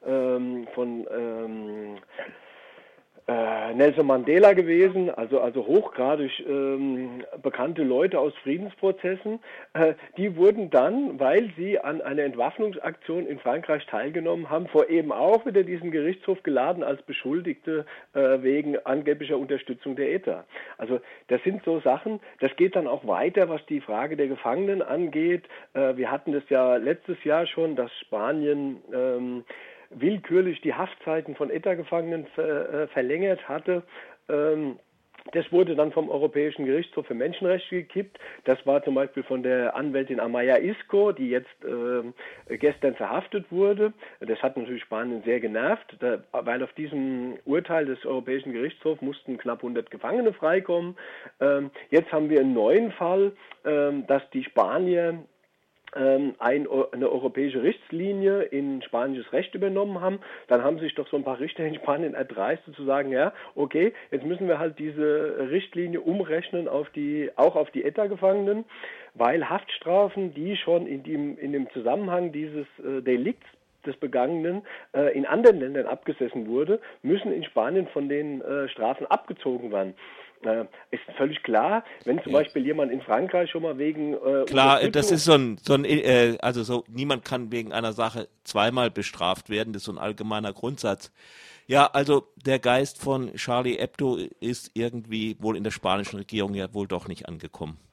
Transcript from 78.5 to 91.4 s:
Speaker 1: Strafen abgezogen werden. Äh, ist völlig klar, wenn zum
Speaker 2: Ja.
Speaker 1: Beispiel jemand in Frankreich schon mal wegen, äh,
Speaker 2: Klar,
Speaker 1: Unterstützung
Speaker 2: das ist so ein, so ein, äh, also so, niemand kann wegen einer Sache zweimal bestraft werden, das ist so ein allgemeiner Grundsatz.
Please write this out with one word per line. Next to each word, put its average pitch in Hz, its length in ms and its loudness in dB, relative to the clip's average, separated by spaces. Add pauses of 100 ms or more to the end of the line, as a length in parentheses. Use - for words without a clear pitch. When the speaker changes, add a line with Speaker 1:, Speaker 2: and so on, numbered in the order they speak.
Speaker 1:
Strafen 117 380 -4
abgezogen 127 640 -2
werden. 95 240 -2 (480)
Äh, 113 220 0 (260)
ist - 120 -8 (140)
völlig 156 260 -2
klar, 143 400 2 (220)
wenn - 180 0
zum 143 80 -6
Speaker 2:
Ja. 139 80 6
Speaker 1:
Beispiel 139 260 0
jemand 147 260 0
in 131 100 -4
Frankreich 143 500 0
schon 165 120 -4
mal 156 140 -4
wegen, 151 360 -2
äh, 147 40 -4 (300)
Speaker 2:
Klar, 135 340 8
Speaker 1:
Unterstützung 123 100 2
Speaker 2:
das 143 200 4
ist 156 140 2
so 160 80 10
ein, 127 280 4
so 143 140 2
ein, 139 100 2
äh, 123 560 6
also 120 220 0
so, 120 240 -2
niemand 127 380 -2
kann 120 260 -4
wegen 113 220 -4
einer 113 200 -2
Sache 113 340 -2 (160)
zweimal 120 460 2
bestraft 92 640 -2
werden, 110 220 -2
das 98 100 -8
ist - 20 -12
so 107 60 -8
ein 90 80 -10
allgemeiner 107 540 -4
Grundsatz. 117 580 -4 (560)